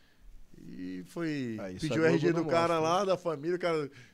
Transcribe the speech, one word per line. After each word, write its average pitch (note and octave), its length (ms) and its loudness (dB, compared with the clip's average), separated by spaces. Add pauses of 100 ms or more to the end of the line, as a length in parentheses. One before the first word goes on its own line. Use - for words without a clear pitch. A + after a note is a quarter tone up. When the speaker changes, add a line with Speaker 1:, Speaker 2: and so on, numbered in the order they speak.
(580)
Speaker 1:
E F3+ 500 -10
foi, D3 520 -4
Speaker 2:
Ah, G2 120 -8
isso G2 160 -6
Speaker 1:
pediu D#3 160 0
Speaker 2:
a D#3+ 40 8
Speaker 1:
o - 20 6
R E3+ 80 4
G E3 140 4
Speaker 2:
Globo E3 80 2
Speaker 1:
do E3 60 2
Speaker 2:
não D#3 40 -2
Speaker 1:
cara E3+ 260 4
Speaker 2:
mostra, D#3+ 160 2
né? F3+ 60 4
Speaker 1:
lá, G3+ 80 2
da F#3+ 120 2
família, E3 380 -2
o F3 40 -2
cara D#3+ 320 0 (220)